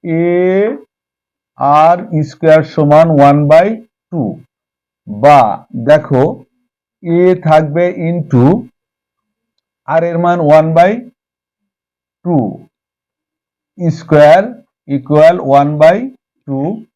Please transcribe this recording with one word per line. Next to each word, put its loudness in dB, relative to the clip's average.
এ -2
আর 2
স্কয়ার 0
সমান 2
ওয়ান 4
বাই 4
টু, -8
বা 4
দেখো 0
এ -2
থাকবে 0
into -2
আর -2
এর -6
মান 0
ওয়ান 4
বাই 4
টু -2
square 2
equal 2
one -2
by 4
two -6